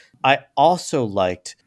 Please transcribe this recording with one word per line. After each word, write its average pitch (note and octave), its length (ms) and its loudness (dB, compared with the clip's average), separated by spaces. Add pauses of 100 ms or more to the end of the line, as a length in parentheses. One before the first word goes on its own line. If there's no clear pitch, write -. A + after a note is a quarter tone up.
(260)
I C3+ 140 2 (180)
also D#3 480 0
liked, F#2+ 500 -4 (120)